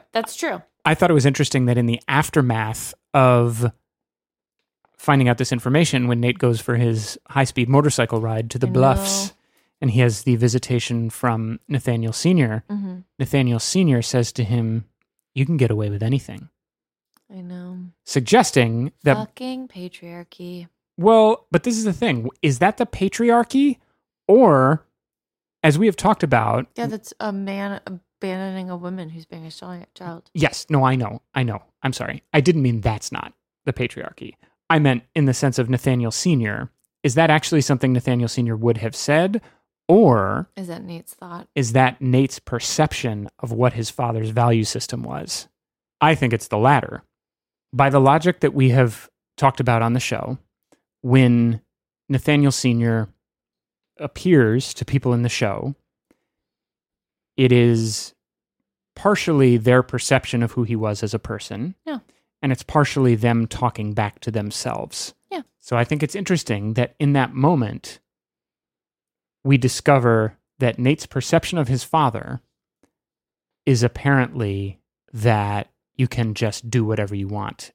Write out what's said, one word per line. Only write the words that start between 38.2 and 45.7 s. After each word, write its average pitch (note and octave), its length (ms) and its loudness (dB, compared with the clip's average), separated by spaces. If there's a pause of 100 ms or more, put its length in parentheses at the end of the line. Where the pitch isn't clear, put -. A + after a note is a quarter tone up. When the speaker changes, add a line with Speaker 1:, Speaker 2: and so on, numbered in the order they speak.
Speaker 2:
Senior A#2 280 -2
would A2+ 220 0
have A2 180 -6
said? F#3 440 0 (480)
Or C3 680 4
Speaker 1:
Is F#3+ 100 -12
that E3+ 160 -14
Nate's E3+ 320 -16
thought? F3 400 -18
Speaker 2:
is A#2+ 180 -2
that B2+ 280 2
Nate's C3 400 0
perception A2+ 880 -4 (100)
of A#2 140 -8
what A#2 220 0
his A2+ 160 -6
father's A2+ 400 -4
value A2+ 340 2
system A#2+ 400 -8
was? - 420 -10 (540)